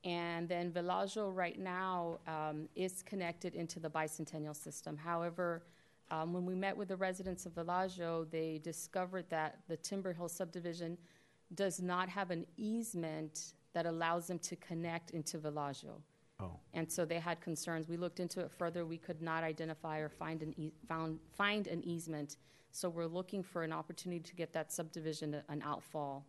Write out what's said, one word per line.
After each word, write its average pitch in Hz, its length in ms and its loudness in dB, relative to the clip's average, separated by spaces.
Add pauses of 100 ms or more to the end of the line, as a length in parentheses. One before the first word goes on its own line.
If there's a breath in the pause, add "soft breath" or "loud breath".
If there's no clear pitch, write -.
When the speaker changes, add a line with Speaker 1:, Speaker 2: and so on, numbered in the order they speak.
Speaker 1:
and 170 460 0
then 175 240 2
Villaggio 190 640 2
right 180 240 2
now, 180 680 0
um, 156 480 0
is 185 280 0
connected 170 520 -2
into 170 240 -2
the 160 100 -2
Bicentennial 151 680 -2
system. 151 400 -8
However, 170 680 0 (480 loud breath)
um, 165 220 2
when 180 120 2
we 185 120 0
met 196 200 2
with 202 120 -2
the 190 80 0
residents 185 500 0
of 170 80 -8
Villaggio, 170 720 2
they 160 360 0
discovered 185 640 0
that 156 380 2
the 165 80 0
Timber 190 360 -2
Hill 170 160 -2
subdivision 175 720 -2 (560 loud breath)
does 185 260 4
not 180 280 4
have 185 240 2
an 170 140 0 (100)
easement 170 960 -2 (220)
that 170 120 4
allows 170 400 4
them 175 140 0
to - 160 -4
connect 165 560 -2
into 160 260 -2
Villaggio. 147 640 -2 (400 soft breath)
Speaker 2:
Oh. 92 100 -4 (220)
Speaker 1:
And 160 180 2
so 180 140 4
they 165 160 2
had 165 200 0
concerns. 160 460 0
We 170 120 -2
looked 175 200 0
into 180 220 0
it 165 100 -2
further. 170 360 0
We 165 100 -4
could 165 240 -6
not 165 240 2
identify 160 540 0
or 156 100 0
find 160 340 -2
an 156 160 -4
e-, 156 140 -2 (160)
found, 160 320 0 (160)
find 202 300 6
an 170 180 0
easement. 160 540 -2 (340 loud breath)
So - 160 0
we're 170 180 0
looking 180 360 0
for 175 200 -2
an 160 100 0
opportunity 165 500 -2
to 170 120 -12
get 165 200 -2
that 156 180 2
subdivision 156 640 -2
a, 143 180 -4
an 147 100 0
outfall 143 680 -2